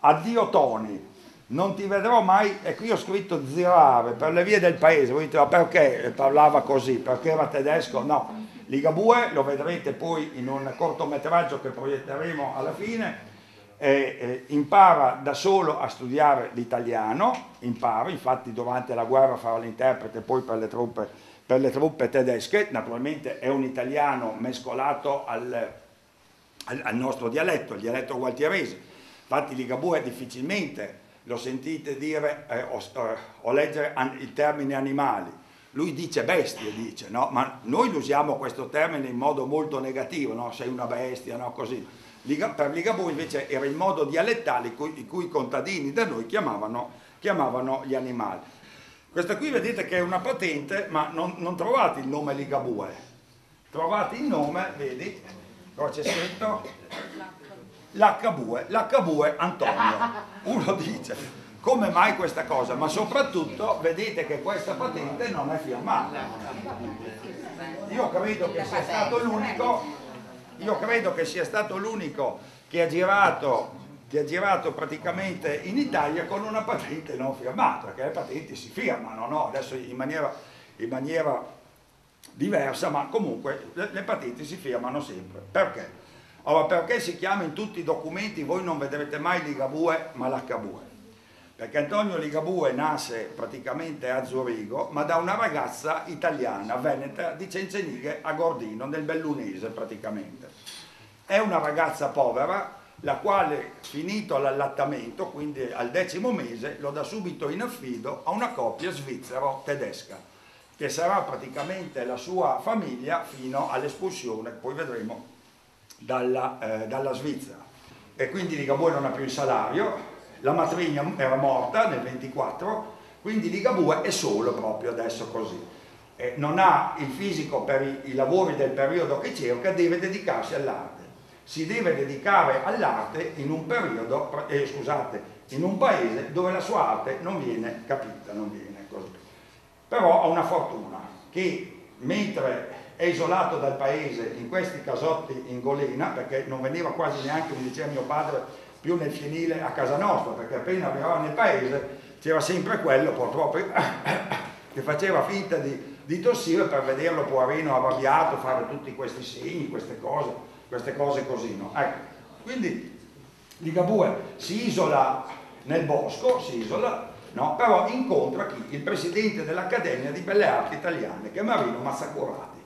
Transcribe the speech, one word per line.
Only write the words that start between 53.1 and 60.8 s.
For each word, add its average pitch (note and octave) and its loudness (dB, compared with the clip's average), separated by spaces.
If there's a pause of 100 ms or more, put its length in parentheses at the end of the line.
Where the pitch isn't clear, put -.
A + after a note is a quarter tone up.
trovate G3 0
il C4+ -4
nome, F3+ 0
vedi, C3+ -8 (500)
qua D3 -2
c'è C#3 -4
scritto F#3 -2 (1300)
l'H G#3 4
bue, A#2+ -4
l'H A3 4
bue D3+ 2
Antonio. - 0 (460)
Uno F#3 0
dice, - -6 (460)